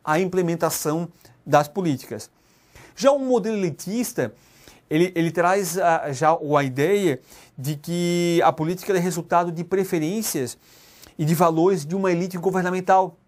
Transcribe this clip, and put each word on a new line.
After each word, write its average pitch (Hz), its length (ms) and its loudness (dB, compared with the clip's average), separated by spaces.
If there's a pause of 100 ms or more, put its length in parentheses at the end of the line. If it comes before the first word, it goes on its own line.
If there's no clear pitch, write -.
à 156 160 0
implementação 170 920 -2 (360)
das 147 220 4
políticas. 147 640 -4 (640)
Já 277 160 4
o 285 80 2
modelo 226 380 0
elitista, 185 760 -4 (560)
ele, 175 240 2
ele 165 160 0
traz 180 480 0
a, 165 360 0
já 156 200 2
o, 156 220 -2
a 143 80 4
ideia 147 560 0 (380)
de 143 180 -6
que 175 720 0
a 160 80 4
política 180 420 -4
é - 20 2
resultado 175 540 -2
de 170 140 -8
preferências 185 920 -4 (600)
e 151 80 -2
de 165 100 2
valores 165 500 2
de 170 120 -6
uma 190 160 0
elite 180 240 -4
governamental. 185 800 0 (100)